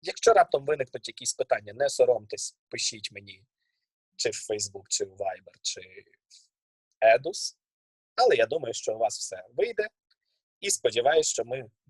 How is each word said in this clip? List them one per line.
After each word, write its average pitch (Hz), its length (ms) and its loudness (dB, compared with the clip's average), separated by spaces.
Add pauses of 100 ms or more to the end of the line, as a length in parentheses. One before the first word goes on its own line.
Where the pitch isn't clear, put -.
Якщо - 320 4
раптом 170 320 4
виникнуть 139 420 -4
якісь 117 260 -6
питання, 104 400 -2
не 135 160 0
соромтесь, 117 680 0 (120)
пишіть 110 420 -8
мені 101 320 -20 (720)
чи - 140 -2
в 104 40 -8
Facebook, 101 560 -8
чи - 160 -4
в 95 60 -20
Viber, 95 500 -10
чи - 200 -10 (1200)
в 110 40 4
Edus. 127 500 2 (600)
Але 233 200 6
я 117 100 4
думаю, 117 280 -6
що 110 220 -6
у - 20 -14
вас 110 220 -2
все 92 240 -12 (100)
вийде. 214 340 -4 (720)
І 196 100 -6
сподіваюсь, 131 580 2
що - 180 -4
ми 123 260 -10 (180)